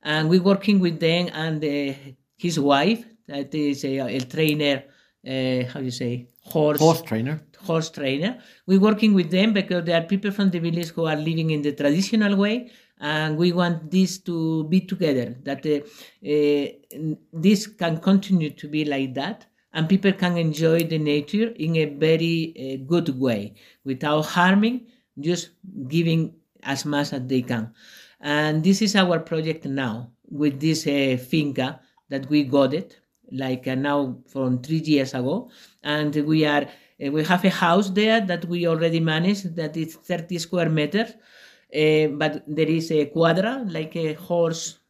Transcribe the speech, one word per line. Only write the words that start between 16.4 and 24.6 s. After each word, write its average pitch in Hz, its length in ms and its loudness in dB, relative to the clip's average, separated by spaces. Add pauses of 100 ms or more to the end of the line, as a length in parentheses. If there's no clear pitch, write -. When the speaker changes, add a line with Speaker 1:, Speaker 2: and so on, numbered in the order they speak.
Speaker 1:
this 190 360 2
can 165 340 -4
continue 190 480 2
to - 180 -16
be 151 160 -2
like 135 300 -2
that, 147 320 -8 (280)
and 160 140 -2
people 190 240 4
can 180 260 0
enjoy 160 460 2
the 165 140 -2
nature 151 580 0
in 160 220 -2
a 156 80 2
very, 160 720 0
uh, 135 260 -8
good 165 320 0
way, 107 360 -2 (320)
without 147 400 0
harming, 202 600 2 (320)